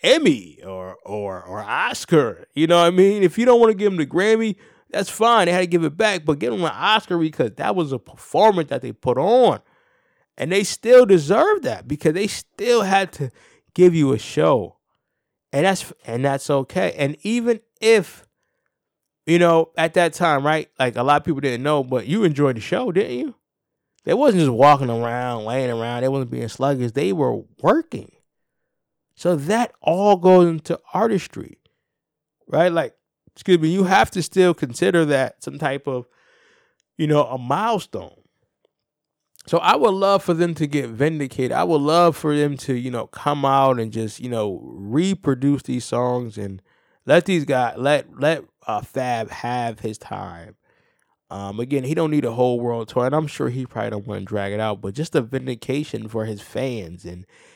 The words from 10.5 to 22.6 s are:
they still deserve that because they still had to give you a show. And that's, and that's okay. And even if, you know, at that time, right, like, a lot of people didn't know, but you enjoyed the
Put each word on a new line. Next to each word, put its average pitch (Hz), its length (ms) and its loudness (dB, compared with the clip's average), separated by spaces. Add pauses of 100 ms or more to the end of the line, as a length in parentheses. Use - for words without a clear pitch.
they 196 140 0
still 247 420 6
deserve 208 560 4
that 113 240 -8
because 147 280 -2
they 196 120 -2
still 233 560 -2
had 196 300 0
to 135 180 -8 (420)
give 180 220 6
you 143 180 2
a 117 60 0
show. 151 580 0 (760)
And 139 120 0
that's, 190 280 -2 (120)
and 120 200 -6
that's 139 260 -2
okay. 147 480 -2
And 147 240 -4
even 233 380 -2 (200)
if, 214 460 0 (1000)
you 165 140 4
know, 165 380 4
at 160 180 -2
that 170 180 2
time, 151 320 0
right, 156 240 0 (100)
like, 123 180 0
a 120 60 -2
lot 143 200 2
of - 20 -12
people 147 160 -4
didn't 127 220 -2
know, 147 200 0
but 117 240 -4
you 196 160 0
enjoyed 143 340 2
the 110 40 -10